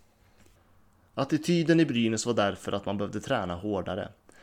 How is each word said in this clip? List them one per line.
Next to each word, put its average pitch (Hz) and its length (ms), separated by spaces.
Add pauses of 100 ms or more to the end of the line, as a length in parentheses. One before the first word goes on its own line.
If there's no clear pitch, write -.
(1160)
Attityden 160 680
i 160 40
Brynäs 117 420
var 120 80
därför 98 380
att 98 140
man 101 120
behövde 101 220
träna 101 340
hårdare. 92 540 (340)